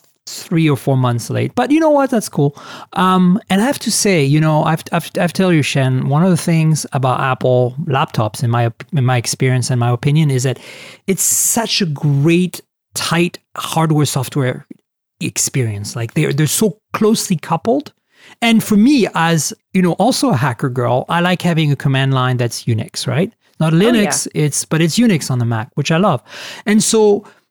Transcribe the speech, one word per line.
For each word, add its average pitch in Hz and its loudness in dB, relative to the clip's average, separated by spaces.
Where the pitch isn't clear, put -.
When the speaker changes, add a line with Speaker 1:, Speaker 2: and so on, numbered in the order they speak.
Speaker 1:
three 160 0
or 139 2
four 139 0
months 120 0
late, 120 -2
but 247 0
you 311 4
know 320 4
what? 277 2
That's 220 -2
cool. 143 0
Um, 185 4
and 190 2
I 226 2
have 277 -2
to 220 -6
say, 180 2
you 143 4
know, 156 2
I've, 160 -2
I've, - -4
I've 175 -2
tell 190 2
you, 160 4
Shen, 131 0
one 147 2
of 190 4
the 170 4
things 160 0
about 131 0
Apple 127 0
laptops 135 -2
in 120 0
my 120 0
op-, - -10
in 135 0
my 123 2
experience 127 -2
and 123 0
my 120 0
opinion 147 2
is 123 0
that 127 -2
it's 190 -2
such - -2
a 196 0
great, 156 0
tight - -2
hardware 156 0
software 135 -4
experience. 110 -4
Like, 117 -8
they're, 151 0
they're 143 2
so - 0
closely 214 0
coupled. 233 -4
And 226 4
for 214 2
me, 233 4
as, 165 0
you 190 2
know, 175 2
also 247 2
a 170 2
hacker 131 -2
girl, 123 0
I 170 0
like 180 0
having 160 2
a 139 0
command 135 0
line 127 0
that's 120 -4
Unix, - -4
right? 151 -2
Not 160 0
Speaker 2:
Oh, 165 4
yeah. 208 4
Speaker 1:
Linux, 202 0
it's, 151 -2
but 156 -2
it's 165 0
Unix 220 2
on 123 -2
the 120 0
Mac, 117 -4
which 147 -2
I 160 2
love. 180 2
And 214 2
so 214 2